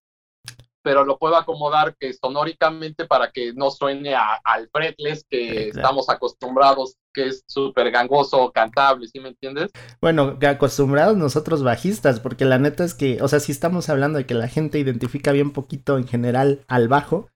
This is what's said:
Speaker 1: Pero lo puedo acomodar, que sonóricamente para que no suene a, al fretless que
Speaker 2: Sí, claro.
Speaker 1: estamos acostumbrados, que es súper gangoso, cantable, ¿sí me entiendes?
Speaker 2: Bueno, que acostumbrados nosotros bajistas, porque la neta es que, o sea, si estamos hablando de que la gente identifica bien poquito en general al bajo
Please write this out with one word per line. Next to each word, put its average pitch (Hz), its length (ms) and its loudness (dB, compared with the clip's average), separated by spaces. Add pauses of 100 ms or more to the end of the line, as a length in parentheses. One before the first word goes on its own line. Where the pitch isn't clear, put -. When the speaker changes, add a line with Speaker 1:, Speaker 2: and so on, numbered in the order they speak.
(840)
Speaker 1:
Pero 139 240 2
lo 139 120 0
puedo 160 180 2
acomodar, 151 640 -2
que 131 140 -8
sonóricamente 156 960 -4
para 127 240 0
que 120 240 -8
no 139 160 -2
suene 139 440 -4
a, 110 200 2 (100)
al 113 240 0
fretless 151 600 -6
que 127 100 -2
Speaker 2:
Sí, 117 140 -6
claro. 110 160 -4
Speaker 1:
estamos 131 400 -2
acostumbrados, 131 840 0 (180)
que 131 140 -2
es 131 180 -10
súper 127 440 0
gangoso, 127 600 2
cantable, 123 560 2
¿sí 139 120 -16
me 131 100 -14
entiendes? 139 400 -8 (320)
Speaker 2:
Bueno, 143 360 2
que 143 100 2
acostumbrados 143 680 2
nosotros 151 460 0
bajistas, 127 580 0
porque 120 240 -4
la 127 140 4
neta 147 260 0
es 170 80 -4
que, 123 300 -2
o 139 60 2
sea, 143 120 2
si - 120 -4
estamos 170 360 -2
hablando 147 300 0
de 135 80 -4
que 123 80 -4
la 117 140 -2
gente 151 300 -2
identifica 135 540 -2
bien 143 200 2
poquito 139 440 -4
en 127 100 -2
general 127 640 0
al 123 200 2
bajo 143 480 0